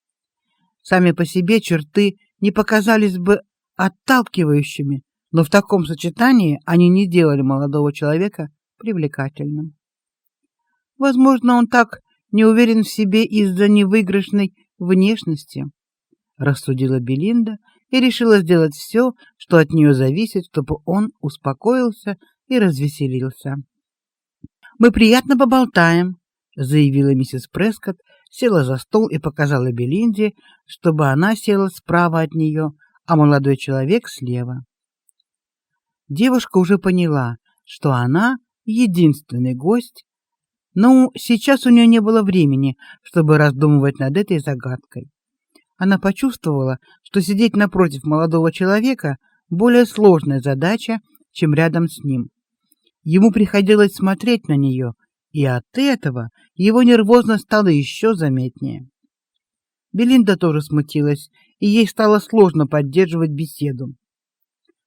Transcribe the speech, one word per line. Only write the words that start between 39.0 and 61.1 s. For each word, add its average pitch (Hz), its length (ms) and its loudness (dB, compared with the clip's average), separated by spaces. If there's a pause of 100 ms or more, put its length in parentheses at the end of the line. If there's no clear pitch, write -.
гость, 190 500 -4 (720)
но 254 420 4
сейчас 247 500 -2
у 254 40 4
неё 233 160 6
не 226 140 4
было 220 220 0
времени, 143 540 0 (260)
чтобы 156 340 0
раздумывать 143 640 2
над 139 180 -4
этой 196 220 -2
загадкой. 127 720 -10 (720)
Она 190 180 0
почувствовала, 156 800 -4 (260)
что 190 200 -4
сидеть 202 340 0
напротив 180 480 0
молодого 160 480 0
человека 196 640 -2 (320)
более 240 380 2
сложная 165 540 2
задача, 170 580 -4 (340)
чем 156 220 0
рядом 165 340 0
с - 160 -14
ним. 123 240 -4 (760)
Ему 190 300 2
приходилось 202 640 2
смотреть 196 520 -4
на 147 120 0
неё, 127 340 -4 (400)
и 143 140 -2
от 123 260 -4
этого 156 560 -4 (260)
его 220 280 2
нервозность 226 640 4
стала 214 240 0
ещё 156 440 0
заметнее. 131 760 -6 (1040)
Белинда 226 440 2
тоже 156 240 -2
смутилась, 147 720 -4 (300)